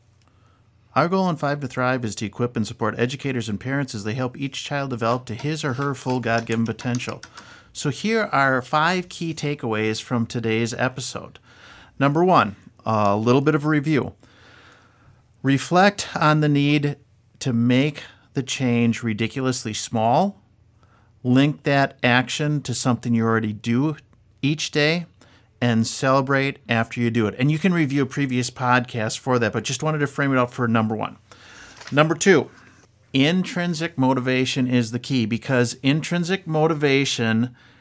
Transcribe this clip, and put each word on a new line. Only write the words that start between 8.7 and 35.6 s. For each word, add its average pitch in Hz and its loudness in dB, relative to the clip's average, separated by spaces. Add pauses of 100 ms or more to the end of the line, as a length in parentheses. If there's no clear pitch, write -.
key 165 -6
takeaways 110 -2
from 117 -2
today's 117 -2
episode. - -6 (640)
Number 143 2
one, 123 4 (300)
a 107 2
little 120 4
bit 151 2
of 147 -2
a 151 0
review. 147 0 (1300)
Reflect 175 2
on 151 4
the 151 2
need 143 2 (440)
to 131 -2
make 123 2 (300)
the 139 -2
change 120 0
ridiculously 117 -2
small. 127 0 (840)
Link 135 2
that 139 0
action 131 0
to 120 -6
something 120 0
you 113 2
already 110 0
do 123 -2 (440)
each 151 -2
day 160 0 (540)
and 117 2
celebrate 135 0 (100)
after 117 0
you 117 2
do 113 2
it. 101 -2
And 143 2
you 156 0
can 185 0
review 143 0
a 123 0
previous 127 -2
podcast 123 0
for 127 0
that, 107 2
but 113 -2
just 127 -6
wanted 156 -2
to 143 0
frame 139 -2
it 131 2
out 123 0
for 123 -2
number 113 2
one. 107 -8 (760)
Number 156 4
two, 156 4 (600)
intrinsic 170 0
motivation 131 2
is 123 2
the 120 -4
key 123 0
because 120 0